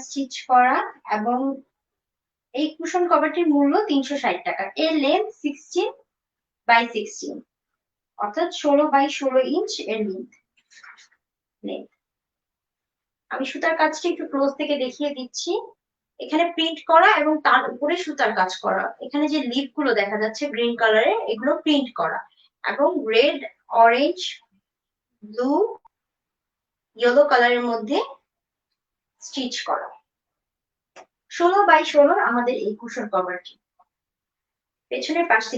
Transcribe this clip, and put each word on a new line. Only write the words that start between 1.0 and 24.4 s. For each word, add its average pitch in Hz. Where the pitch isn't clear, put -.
এবং 240
এই 302
কুশন 339
কভারটির 311
মূল্য 285
তিনশো 277
ষাট 185
টাকা। -
এর 320
লেন্থ 370
sixteen 349
by 233
sixteen, -
অর্থাৎ 311
ষোলো 285
by 277
ষোলো 262
ইঞ্চ 415
এর 220
লেন্থ। 190
লেন্থ। 196
আমি 262
সুতার 320
কাজটি 311
একটু -
ক্লোজ 277
থেকে 294
দেখিয়ে 285
দিচ্ছি। 262
এখানে 330
প্রিন্ট 330
করা 339
এবং 311
তার 190
উপরে 311
সুতার 254
কাজ 185
করা। 190
এখানে 294
যে 302
লিফ 269
গুলো 277
দেখা 202
যাচ্ছে 214
গ্রিন 233
কালারের, 233
এগুলো 226
প্রিন্ট 277
করা 165
এবং 277
রেড, 277
অরেঞ্জ, 277